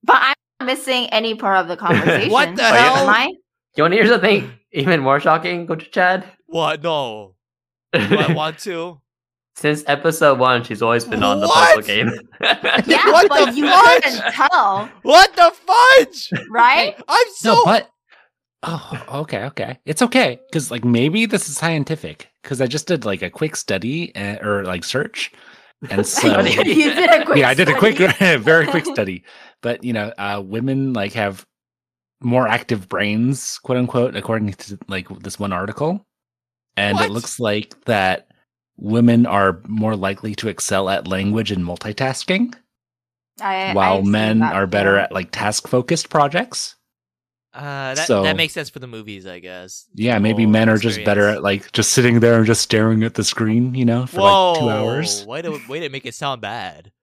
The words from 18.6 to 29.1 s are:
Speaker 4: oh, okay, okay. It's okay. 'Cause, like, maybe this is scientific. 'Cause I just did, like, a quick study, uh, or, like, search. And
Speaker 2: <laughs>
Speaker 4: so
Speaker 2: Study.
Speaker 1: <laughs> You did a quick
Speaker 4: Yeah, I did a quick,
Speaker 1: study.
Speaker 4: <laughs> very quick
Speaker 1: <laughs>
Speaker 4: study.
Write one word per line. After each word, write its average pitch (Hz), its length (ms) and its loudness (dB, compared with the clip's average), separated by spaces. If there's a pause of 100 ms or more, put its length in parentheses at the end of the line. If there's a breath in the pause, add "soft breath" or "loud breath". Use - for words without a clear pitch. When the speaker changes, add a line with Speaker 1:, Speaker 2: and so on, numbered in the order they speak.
Speaker 4:
oh, 147 400 -10 (200)
okay, 123 240 -6
okay. 127 380 -10
It's 151 180 -6
okay. 240 360 2 (140)
'Cause, 147 180 -4
like, 117 140 -8
maybe 147 420 2
this 208 220 -4
is 147 80 -10
scientific. 156 720 -6 (160)
'Cause 127 160 -6
I 131 80 0
just 143 180 -6
did, 156 180 -4
like, 98 180 -4
a 90 80 -8
quick - 260 -6
study, 120 580 -6
uh, 101 220 -8 (100)
or, 101 180 -2
like, 92 200 -8
search. - 480 -6 (580 soft breath)
And 208 160 -2
Speaker 2:
<laughs> - 0 -
Speaker 4:
so - 220 0
Speaker 2:
Study. - 220 2
Speaker 1:
<laughs> - 220 0
You 294 220 2
did 349 160 2
a 320 160 4
quick 240 120 2
Speaker 4:
Yeah, 131 100 4
I 131 60 2
did 165 140 2
a 151 80 2
quick, 208 200 4
Speaker 1:
study. 180 400 4
Speaker 4:
<laughs> 113 60 -4
very 160 260 4
quick 170 160 -2
Speaker 1:
<laughs> 285 100 -8
Speaker 4:
study. 95 300 -4 (360 soft breath)